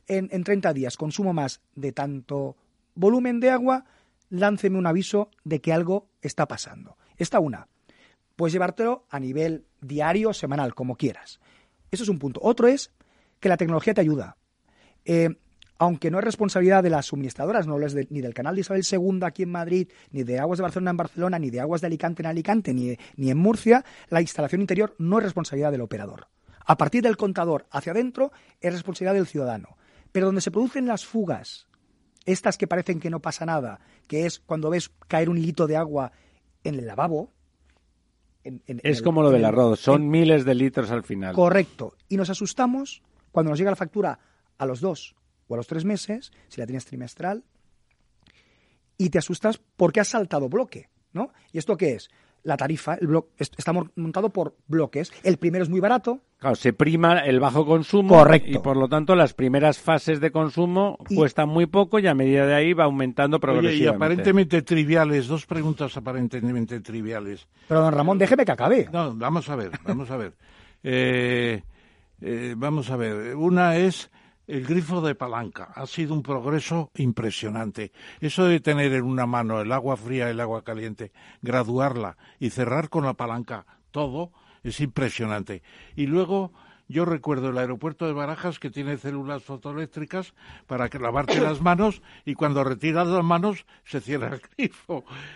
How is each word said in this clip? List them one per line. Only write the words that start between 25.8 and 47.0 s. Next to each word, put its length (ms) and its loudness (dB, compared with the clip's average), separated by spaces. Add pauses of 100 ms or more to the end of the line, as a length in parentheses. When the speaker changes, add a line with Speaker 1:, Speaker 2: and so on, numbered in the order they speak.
Speaker 1:
operador. 460 -12 (380)
A 120 6
partir 240 0
del 160 2
contador 520 -2
hacia 220 -6
adentro 400 -2 (280)
es 120 -2
responsabilidad 420 -4
del 120 2
ciudadano. 500 -8 (340)
Pero 160 0
donde 140 0
se 100 -4
producen 360 -2
las 180 -4
fugas, 640 -6 (560)
estas 320 0
que 100 -4
parecen 320 -4
que 120 -8
no 100 -8
pasa 240 -8
nada, 360 -4 (280)
que 180 -2
es 140 -6
cuando 300 -4
ves 200 -2 (160)
caer 220 2
un 100 0
hilito 280 0
de 100 0
agua 360 -4 (500)
en 140 -4
el 100 -8
lavabo, 440 -4 (1120)
en, 220 -16
en, 120 -10
Speaker 2:
Es 60 -6
Speaker 1:
en 140 2
el, 40 -8
Speaker 2:
como 200 4
lo 60 8
Speaker 1:
en 60 8
Speaker 2:
del 80 6
Speaker 1:
el, 40 6
Speaker 2:
arroz, 340 4
son 220 4
Speaker 1:
en 80 0
Speaker 2:
miles 340 6
de 100 4
litros 360 0
al 120 -2
final. 320 -6
Speaker 1:
Correcto. 600 2 (140)
Y 80 -2
nos 140 -2
asustamos 720 -4 (300)
cuando 180 2
nos 80 -2
llega 120 0
la 60 -2
factura 420 -4 (400)
a 80 -4
los 140 -6
dos 340 -6 (340)
o 60 -8
a 20 -4
los 100 -8
tres 180 -6
meses, 480 -6 (160)
si 120 -14
la 60 -8
tienes 200 -10
trimestral, 580 -10 (1500)